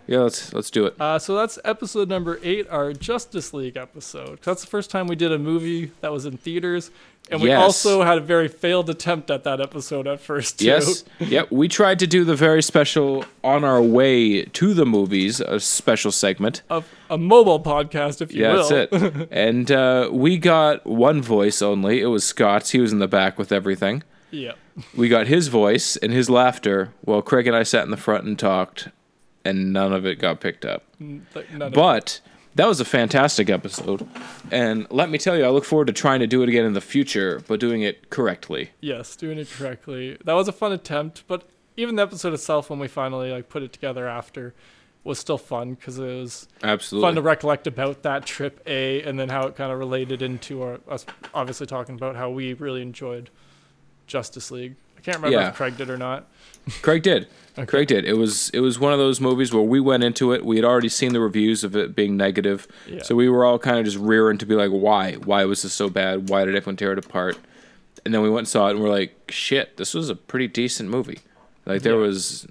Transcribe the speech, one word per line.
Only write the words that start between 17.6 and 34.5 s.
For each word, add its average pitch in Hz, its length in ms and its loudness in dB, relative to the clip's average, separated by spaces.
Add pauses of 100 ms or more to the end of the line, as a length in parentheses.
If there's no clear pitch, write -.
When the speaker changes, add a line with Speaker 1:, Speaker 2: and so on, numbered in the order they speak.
Speaker 2:
podcast, 147 640 -2
if 160 100 -10
you 107 100 0
Speaker 1:
Yeah, 220 120 4
Speaker 2:
will. 165 140 4
Speaker 1:
that's 143 240 2
it. 165 360 0
<laughs> - 20 -20
And, 117 400 2
uh, 127 400 4
we 160 280 2
got 156 480 4
one 131 360 4
voice 104 400 2
only. 101 380 2
It 104 60 0
was 110 200 0
Scott's. 104 440 2
He 127 100 4
was 110 120 2
in 104 60 2
the 98 100 2
back 95 300 0
with 104 140 -4
everything. 98 500 -2 (280)
Speaker 2:
Yeah. 127 220 -12 (440)
Speaker 1:
We 120 120 4
got 113 180 4
his 156 220 4
voice 113 480 2
and 110 160 -2
his 123 180 2
laughter 123 720 2
while 107 200 0
Craig 123 240 2
and 120 80 2
I 113 80 2
sat 110 220 2
in 80 60 -6
the 104 80 -4
front 104 260 0
and 104 140 -6
talked, 95 500 -2 (560)
and 95 280 -2
none 98 200 2
of 95 140 -2
it 90 120 -4
got 82 220 -2
picked - 240 -6
up. 52 200 -8 (160)
Speaker 2:
N-, 147 340 -16
th-, 156 160 -14
none 147 120 -12
of 131 100 -8
it. - 20 0
Speaker 1:
But 147 460 2 (340)
that 196 140 6
was 175 100 2
a 120 60 0
fantastic 120 640 2
episode. 98 560 -4 (460)